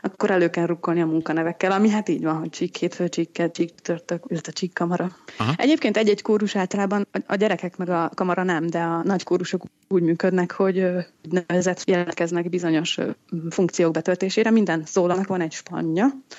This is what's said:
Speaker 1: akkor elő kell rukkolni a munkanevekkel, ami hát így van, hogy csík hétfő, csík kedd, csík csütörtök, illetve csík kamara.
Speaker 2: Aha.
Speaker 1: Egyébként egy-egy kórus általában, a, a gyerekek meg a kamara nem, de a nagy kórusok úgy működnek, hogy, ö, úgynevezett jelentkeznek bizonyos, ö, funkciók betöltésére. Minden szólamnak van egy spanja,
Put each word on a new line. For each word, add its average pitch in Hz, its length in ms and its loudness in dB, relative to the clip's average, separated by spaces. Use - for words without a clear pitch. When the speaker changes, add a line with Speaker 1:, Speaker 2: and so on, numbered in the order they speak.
Speaker 1:
akkor - 300 -2
elő 175 180 4
kell 170 160 0
rukkolni 170 360 0
a 165 40 2
munkanevekkel, 160 680 0
ami 208 180 4
hát 208 200 0
így 160 140 0
van, 160 140 0
hogy 160 120 -6
csík - 260 -6
hétfő, 175 340 -2
csík 170 220 -4
kedd, 170 200 -2
csík 170 240 -2
csütörtök, 170 520 -6
illetve 165 240 -6
csík 175 220 -6
kamara. 175 420 -2
Speaker 2:
Aha. 117 200 0
Speaker 1:
Egyébként 269 400 2
egy-egy 208 240 4
kórus 214 340 2
általában, 202 560 0
a, 202 160 -4
a - 80 0
gyerekek 190 420 0
meg 180 120 -4
a 170 260 0
kamara 180 280 0
nem, 170 240 0
de 170 120 -2
a 170 240 -2
nagy 180 200 0
kórusok 180 400 -2
úgy 180 160 2
működnek, 175 480 2
hogy, 190 260 0
ö, 180 220 0
úgynevezett 180 640 0
jelentkeznek 175 600 0
bizonyos, 170 480 0
ö, - 120 -2
funkciók 170 440 2
betöltésére. 190 580 0
Minden 170 340 2
szólamnak 185 420 0
van 185 140 -2
egy 160 100 -2
spanja, 170 560 -2